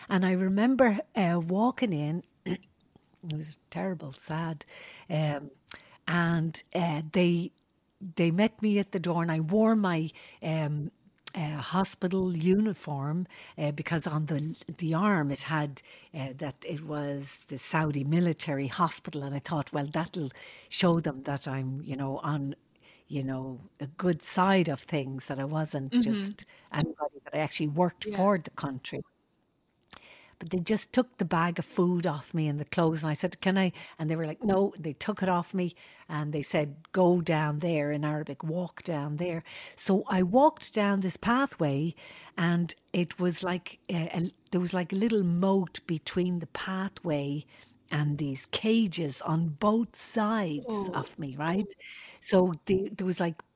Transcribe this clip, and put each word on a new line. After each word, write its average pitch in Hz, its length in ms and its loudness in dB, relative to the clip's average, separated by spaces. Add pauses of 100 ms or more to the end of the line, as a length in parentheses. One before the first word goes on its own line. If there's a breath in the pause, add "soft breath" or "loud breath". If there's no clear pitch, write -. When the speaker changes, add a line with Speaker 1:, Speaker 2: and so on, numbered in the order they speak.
Speaker 1:
and 190 180 4
I 185 60 4
remember, 208 640 4 (160)
uh, 175 320 2
walking 214 460 2
in. 151 320 -2 (200)
<clears throat> 185 140 -4 (680)
It 156 80 -4
was 151 220 -10 (120)
terrible, 170 420 -4
sad. 160 520 -6 (460 loud breath)
Um, 147 400 0 (560 loud breath)
and, 165 560 2 (100)
uh, 170 300 0 (100)
they, 175 380 4 (640)
they 170 160 4
met 208 320 2
me 208 160 4
at 196 140 -2
the 185 80 -2
door 170 220 0
and 165 100 0
I 160 80 0
wore 214 340 4
my, 175 340 2 (320 loud breath)
um, 151 520 -2 (420)
uh, 151 220 -4
hospital 185 800 0
uniform, 170 920 2 (320 loud breath)
uh, 151 140 0
because 156 340 -2
on 156 200 0
the, 151 280 -2 (240)
the 160 160 0
arm 165 380 2
it 135 100 -4
had, 147 400 -2 (340 loud breath)
uh, 135 120 -4 (100)
that 147 260 -8
it 165 220 -8
was 143 640 -6
the 135 100 -8
Saudi 147 460 0
military 151 640 0
hospital. 151 560 -2
And 139 100 -6
I 139 60 -4
thought, 147 320 -4
"Well, 143 140 -2
that'll 156 440 -4 (380 loud breath)
show 170 320 4
them 139 240 -6
that 143 240 -6
I'm, 135 340 -4
you 131 140 -8
know, 135 220 -4
on, 143 360 -4 (540 soft breath)
you 139 160 -4
know, 131 340 -6 (220)
a 143 80 -8
good 175 340 0
side 185 460 4
of 139 120 -2
things, 135 460 -4
that 139 140 -6
I 135 40 -2
wasn't 151 460 -2
Speaker 2:
Mm-hmm. 240 120 4
Speaker 1:
just 208 420 -2 (280 soft breath)
anybody, 151 520 -4
that - 100 -12
I 151 40 -2
actually 151 300 -2
worked 170 380 0
Speaker 2:
Yeah. 208 100 -6
Speaker 1:
for 196 220 4
the - 120 -8
country." 135 520 -8 (1400 loud breath)
But 165 120 -10
they 185 80 0
just 196 340 -2
took - 260 0
the 202 60 0
bag 170 340 2
of 170 60 -4
food 175 420 2
off 147 260 -4
me 156 140 2
and 147 140 0
the 147 40 -6
clothes. 160 380 2
And 156 80 0
I 151 40 0
said, - 260 -4
"Can 196 180 2
I?" 185 140 4 (260 loud breath)
And 156 100 -2
they 160 60 2
were 165 120 -2
like, 160 180 -8
"No." 196 340 4
They 151 140 -6
took - 280 -4
it 190 80 0
off 175 240 0
me 180 220 -2 (340 loud breath)
and 151 240 -4
they 151 120 -2
said, 151 320 -2 (160)
"Go 180 280 6
down 156 380 0
there," 151 320 0
in 147 140 -2
Arabic, 151 400 -4
"Walk 165 400 -4
down 151 320 -4
there." 165 260 -2 (320 loud breath)
So 196 340 2
I 185 140 4
walked 254 500 4
down 202 280 2
this 185 160 -2
pathway 170 800 0 (400 loud breath)
and 170 360 2 (200)
it 180 260 -2
was 180 240 0
like, 180 380 -6 (120)
uh, 165 220 0
a, 170 160 -2 (220)
there 180 80 2
was, 175 120 -2
like, 180 200 -2
a 190 40 0
little 214 280 4
moat 180 640 2
between 175 500 0
the 160 80 -6
pathway 151 960 -4 (460 soft breath)
and 147 280 0
these 139 340 -4
cages 202 680 0
on 165 260 0
both 208 480 2
sides 214 720 0
Speaker 2:
Oh. 202 260 -4
Speaker 1:
of - 240 -6
me, 139 180 -6
right? 175 300 0 (540 loud breath)
So 185 320 4 (140)
the, 196 300 2
there 185 100 -4
was, 180 120 0
like, 170 240 -2 (140)